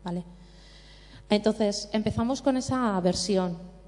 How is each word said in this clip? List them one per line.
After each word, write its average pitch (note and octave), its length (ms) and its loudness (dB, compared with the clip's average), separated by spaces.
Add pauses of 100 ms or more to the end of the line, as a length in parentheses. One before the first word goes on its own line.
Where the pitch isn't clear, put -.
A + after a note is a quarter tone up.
¿vale? F3+ 200 -6 (1040)
Entonces, G#3 640 2
empezamos A3+ 480 0
con C4 160 2
esa B3 440 0
versión. F3+ 760 0 (100)